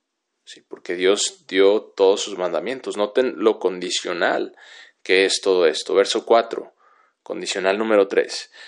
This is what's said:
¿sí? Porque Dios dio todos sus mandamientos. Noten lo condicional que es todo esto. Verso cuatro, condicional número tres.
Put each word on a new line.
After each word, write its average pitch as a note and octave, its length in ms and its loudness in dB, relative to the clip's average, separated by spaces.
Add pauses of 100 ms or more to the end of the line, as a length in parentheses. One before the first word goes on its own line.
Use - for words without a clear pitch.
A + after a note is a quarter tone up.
(460)
¿sí? - 160 -20
Porque - 340 -12
Dios F#2+ 520 0
dio G2 340 4
todos G2 400 2
sus G2+ 160 -10
mandamientos. F#2 600 -6
Noten G#2+ 400 -2
lo G#2+ 220 2
condicional F#2 1000 -4 (440)
que F#2+ 220 2
es F#2+ 160 0
todo F2+ 280 2
esto. D#2 260 -2
Verso G2 320 0
cuatro, - 480 0 (480)
condicional F#2 560 -4
número G#2+ 300 2
tres. - 440 -4 (160)